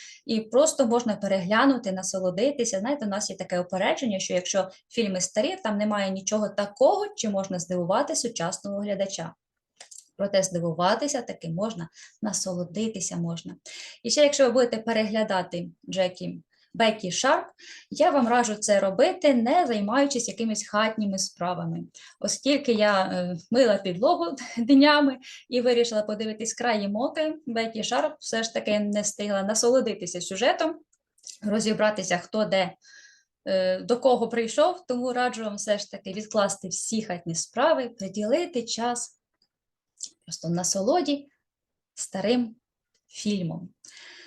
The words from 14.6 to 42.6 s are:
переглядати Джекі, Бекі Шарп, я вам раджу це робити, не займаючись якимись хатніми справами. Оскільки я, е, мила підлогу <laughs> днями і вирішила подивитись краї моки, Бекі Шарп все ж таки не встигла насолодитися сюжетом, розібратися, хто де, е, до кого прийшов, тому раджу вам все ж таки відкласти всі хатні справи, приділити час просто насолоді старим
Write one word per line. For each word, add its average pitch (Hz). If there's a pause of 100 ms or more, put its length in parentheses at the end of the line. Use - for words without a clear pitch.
переглядати 202 (180)
Джекі, 180 (320)
Бекі 220
Шарп, 311 (440)
я 311
вам 269
раджу 233
це 208
робити, 277
не 262
займаючись 233
якимись 220
хатніми 208
справами. 170 (360)
Оскільки 269
я, 208
е, 180 (140)
мила 233
підлогу 269 (100)
<laughs> -
днями 277 (300)
і 247
вирішила 233
подивитись 214
краї 214
моки, 302 (120)
Бекі 226
Шарп 294
все 226
ж 226
таки 214
не 208
встигла 208
насолодитися 214
сюжетом, 320 (640)
розібратися, 208
хто 214
де, 185 (680)
е, 185
до 233
кого 240
прийшов, 233
тому 247
раджу 240
вам 208
все 208
ж -
таки 196
відкласти 202
всі 214
хатні 175
справи, 262
приділити 220
час 233 (1040)
просто 165
насолоді 220 (640)
старим 220 (520)